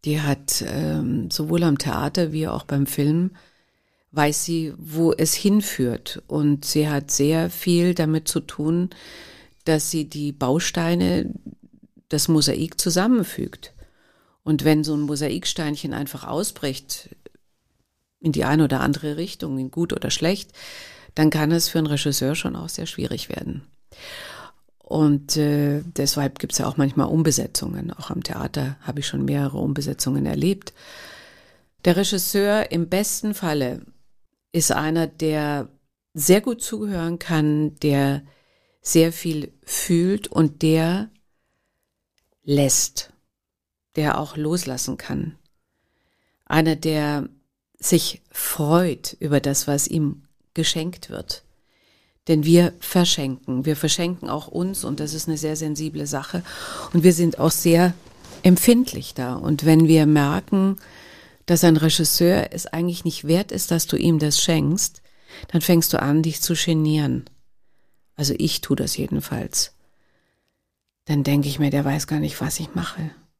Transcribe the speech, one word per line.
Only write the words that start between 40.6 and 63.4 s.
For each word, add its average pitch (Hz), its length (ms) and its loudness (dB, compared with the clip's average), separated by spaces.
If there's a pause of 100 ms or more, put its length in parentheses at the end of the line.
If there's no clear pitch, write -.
der 165 480 2 (1300)
lässt, - 720 0 (840)
der 151 240 0
auch 151 160 -10
loslassen 151 640 -4
kann. 143 400 -8 (1080)
Einer, 160 320 2
der 151 540 -2 (480)
sich - 420 0 (100)
freut 165 880 0
über 143 200 2
das, 139 260 -2
was 147 220 0
ihm 151 360 -2 (280)
geschenkt 165 560 -4
wird. - 360 -12 (840)
Denn 156 160 4
wir 170 340 8
verschenken. 135 840 0
Wir 151 120 0
verschenken 175 520 -2
auch 147 180 -6
uns 185 380 -4
und 147 160 -6
das 151 140 -6
ist 156 140 -6
eine 156 100 -2
sehr 156 180 -4
sensible 156 500 -6
Sache. 147 380 -6 (480)
Und 170 100 4
wir 180 100 10
sind 165 260 2
auch 160 120 4
sehr 175 440 4 (480)
empfindlich 208 720 6
da. 127 200 -6
Und 147 300 -2
wenn 160 240 10
wir 156 180 8
merken, 180 720 2 (680)
dass 175 180 4
ein 165 120 8
Regisseur 170 760 2
es 175 140 -8
eigentlich 175 380 -4
nicht 160 220 -6
wert 175 240 2